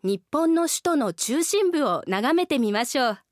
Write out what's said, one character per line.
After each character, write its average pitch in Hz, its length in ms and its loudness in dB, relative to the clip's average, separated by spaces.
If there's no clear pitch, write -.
日 190 160 -2
本 330 220 2
の 339 120 2
首 - 140 -4
都 339 160 0
の 214 160 0
中 262 300 -2
心 392 280 0
部 302 160 0
を 175 200 0
眺 208 260 0
め 349 140 2
て 285 120 0
み 214 140 2
ま 226 140 0
し - 120 -4
ょ 240 120 2
う。 202 80 -6